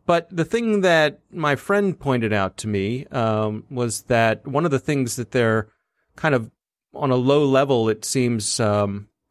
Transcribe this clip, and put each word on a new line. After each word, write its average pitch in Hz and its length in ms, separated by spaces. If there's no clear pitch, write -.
but 170 240
the 165 140
thing 220 380
that 165 400
my 151 240
friend 196 420
pointed 117 360
out 98 240
to - 100
me, 107 400
um, 110 640
was 123 340
that 113 420
one 143 200
of 165 60
the 135 80
things 139 360
that 120 160
they're 110 380
kind 151 180
of 120 160
on 139 180
a 127 40
low 139 300
level, 135 420
it 110 160
seems, 120 560
um, 104 480